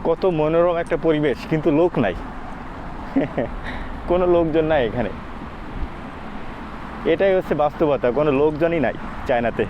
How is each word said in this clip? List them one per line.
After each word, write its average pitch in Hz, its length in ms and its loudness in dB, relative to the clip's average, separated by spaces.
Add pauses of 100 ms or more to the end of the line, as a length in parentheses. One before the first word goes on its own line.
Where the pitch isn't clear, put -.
কত 160 220 0
মনোরম 165 520 4
একটা 170 200 -2
পরিবেশ, 151 400 2 (120)
কিন্তু 160 220 2
লোক 170 280 4
নাই, 98 160 2 (1000)
<laughs> - 960 -4
কোনো 180 180 2
লোকজন 165 380 4
নাই 156 220 2
এখানে। 107 220 -2 (2000)
এটাই 175 300 4
হচ্ছে 180 200 0
বাস্তবতা, 143 560 2
কোনো 147 200 2
লোকজনই 151 480 2
নাই 117 140 2 (340)
চায়নাতে। 120 420 2